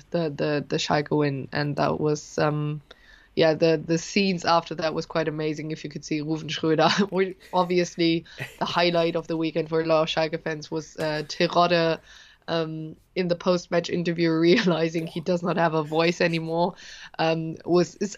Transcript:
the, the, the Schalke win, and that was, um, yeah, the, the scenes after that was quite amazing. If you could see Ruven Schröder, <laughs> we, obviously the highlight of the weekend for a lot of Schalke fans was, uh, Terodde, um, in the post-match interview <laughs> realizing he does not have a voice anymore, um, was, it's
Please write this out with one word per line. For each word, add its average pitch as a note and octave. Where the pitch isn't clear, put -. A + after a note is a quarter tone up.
the, E3+
the, D3
the -
Schalke D3+
win, C#3+
and D3
that D3
was, D3+
um, D3+
yeah, D#3+
the, D#3+
the E3
scenes F#3+
after E3
that D#3
was D#3+
quite D#3+
amazing. D#3
If D#3+
you D3+
could D3
see D3+
Ruven D#3
Schröder, D#3+
<laughs> -
we, F#3
obviously F3
the -
highlight E3+
of E3
the E3
weekend D#3+
for D#3+
a D#3+
lot D#3
of E3
Schalke D#3+
fans D#3
was, D#3+
uh, D3+
Terodde, E3+
um, D#3+
in F3+
the E3+
post-match F3
interview E3+
<laughs> D#3+
realizing E3
he E3+
does F3
not F3
have E3
a D#3+
voice E3
anymore, E3
um, D#3+
was, F3
it's G3+